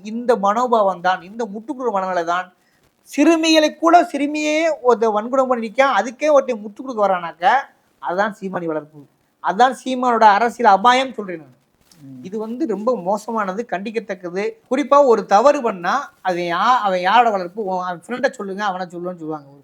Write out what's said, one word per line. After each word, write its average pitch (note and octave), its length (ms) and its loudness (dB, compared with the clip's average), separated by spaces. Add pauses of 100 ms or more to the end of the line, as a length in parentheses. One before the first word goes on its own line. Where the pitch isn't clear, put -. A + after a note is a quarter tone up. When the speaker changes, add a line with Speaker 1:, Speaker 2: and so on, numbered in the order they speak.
Speaker 1:
இந்த A#3 320 -2
மனோபாவம் G3+ 680 0
தான், F#3 160 0
இந்த G#3+ 240 -12
முட்டுக்குற A3+ 460 -8
மனநிலை F#3+ 320 -2
தான் F3+ 240 -4 (640)
சிறுமிகளை D#4+ 680 4
கூட, E4 280 6
சிறுமியே D4+ 540 -2 (240)
ஒரு A3+ 300 2
வன்கொடுமை B3 360 0
பண்ணி A#3 200 -2
நிக்கான், C4 280 0
அதுக்கே A#3+ 360 0
ஒருத்தன் C4 320 2
முட்டு G#3+ 180 -14
கொடுக்க B3+ 200 -6
வரானாக்க F3+ 520 2 (480)
அதுதான் G3 340 -2
சீமானி F#3 300 -8
வளர்ப்பு, D3+ 340 -8 (440)
அதுதான் A3+ 340 2
சீமானோட B3 520 0
அரசியல் A3 440 4
அபாயம் B3 420 2
சொல்றேன் F#3 260 -10
நான். C3 140 -20 (440)
Speaker 2:
ம். C3+ 240 -20
Speaker 1:
இது F#3+ 160 -12
வந்து A#3+ 280 -6
ரொம்ப G#3+ 300 -4
மோசமானது, G3 680 -4
கண்டிக்கத்தக்கது. G3 760 -8 (220)
குறிப்பா C4+ 400 0
ஒரு A3+ 200 4
தவறு B3+ 360 4
பண்ணா G3 340 -2 (260)
அது F3 220 -2
யா-, F#3+ 360 2
அவன் F#3+ 220 0
யாரோட A3+ 280 4
வளர்ப்பு, F#3+ 340 -4
உன், F#3 200 -4
அவன் F3+ 200 -8
ஃப்ரெண்டை B3 280 -4
சொல்லுங்க, G3+ 340 -8
அவனை F#3 200 -4
சொல்லுன்னு F3 360 -10
சொல்லுவாங்க. D3+ 280 -10 (140)